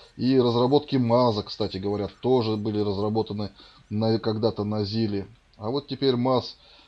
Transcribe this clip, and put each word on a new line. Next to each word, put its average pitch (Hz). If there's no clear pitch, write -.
И 131
разработки 127
маза, 117
кстати 95
говоря, 101
тоже 120
были 104
разработаны 104
на, 110
когда-то 107
на 107
зиле. 104
А 110
вот 143
теперь 135
маз, 123